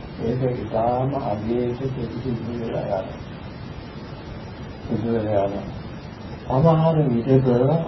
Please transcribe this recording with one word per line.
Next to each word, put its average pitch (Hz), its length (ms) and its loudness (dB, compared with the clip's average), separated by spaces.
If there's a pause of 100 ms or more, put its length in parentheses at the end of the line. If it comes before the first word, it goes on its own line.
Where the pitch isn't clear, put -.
(180)
ඒක 127 240 0 (140)
ඉතාම 120 640 0
අගේට 117 600 0
ප්‍රතිසිද්ධ 120 720 -4
වෙලා 117 320 -4
යනවා. - 480 -4 (3250)
සමහර 160 500 6 (100)
විටක 131 400 6 (400)